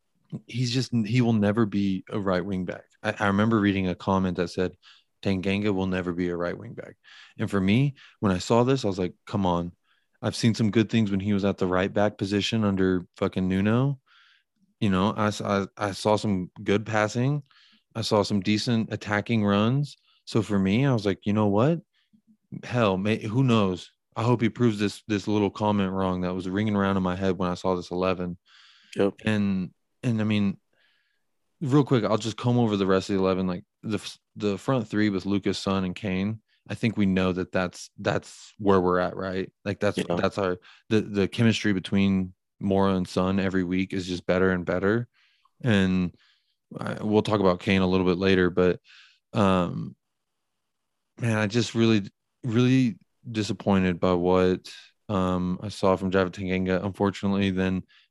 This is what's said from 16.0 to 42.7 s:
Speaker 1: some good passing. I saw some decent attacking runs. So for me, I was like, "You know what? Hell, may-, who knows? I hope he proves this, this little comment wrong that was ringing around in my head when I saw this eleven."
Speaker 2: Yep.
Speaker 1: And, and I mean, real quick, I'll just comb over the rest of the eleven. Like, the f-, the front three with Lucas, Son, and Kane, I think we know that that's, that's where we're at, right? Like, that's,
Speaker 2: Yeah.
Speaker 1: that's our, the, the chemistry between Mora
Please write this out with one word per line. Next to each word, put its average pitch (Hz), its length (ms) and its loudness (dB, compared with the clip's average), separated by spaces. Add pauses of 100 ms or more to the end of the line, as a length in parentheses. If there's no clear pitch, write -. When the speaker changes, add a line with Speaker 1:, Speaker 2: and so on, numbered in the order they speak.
Speaker 1:
some 98 340 -2 (140)
good 104 240 0
passing. 120 560 0 (520)
I 113 60 -6
saw 107 220 2
some 101 160 0
decent 107 540 0
attacking 104 520 -2
runs. 113 520 0 (280)
So 117 180 0
for 101 160 -2
me, 101 260 2
I 135 80 2
was 104 140 -2
like, 95 180 -2
"You 104 80 0
know 107 140 2
what? 127 320 2 (840)
Hell, 110 340 0
may-, 107 260 -2
who 117 200 0
knows? 104 460 2 (260)
I 117 80 -6
hope 113 180 2
he 110 80 2
proves 117 300 0
this, 101 280 -2
this 104 200 -2
little 104 220 2
comment 101 420 0
wrong 92 300 -2
that 90 140 -2
was 92 120 -6
ringing 104 280 -2
around 98 220 2
in 95 60 0
my 90 120 0
head 95 220 -2
when 92 120 -2
I 90 60 -2
saw 92 200 -2
this 87 160 -8
eleven." 90 460 -2 (580)
Speaker 2:
Yep. 101 200 0 (100)
Speaker 1:
And, 101 460 -2 (320)
and 117 180 -2
I - 20 0
mean, 104 340 0 (1040)
real 143 220 4
quick, 123 200 2
I'll 104 140 0
just 107 200 -4
comb 120 220 2
over 110 180 2
the 98 100 0
rest 95 220 2
of 101 60 0
the 95 60 2
eleven. 92 260 0
Like, 90 160 -6 (200)
the 107 140 -4
f-, - 200 -10 (180)
the 104 220 -2
front 131 300 -2
three 107 220 2
with 95 180 -2
Lucas, 98 320 -2
Son, 98 240 -2
and 90 120 -4
Kane, 101 440 -4 (300)
I - 60 -6
think 117 220 -2
we 104 80 2
know 92 280 2
that 90 180 -4
that's, 92 380 -4 (100)
that's - 580 -6
where 98 240 4
we're 90 180 2
at, 90 160 -2
right? 95 360 -6 (140)
Like, 101 140 -4
that's, 101 180 0
Speaker 2:
Yeah. 87 180 -2
Speaker 1:
that's 95 220 -2
our, 92 200 -2 (320)
the, 107 120 4
the 101 260 -2
chemistry 110 460 2
between 95 600 0 (260)
Mora 98 340 2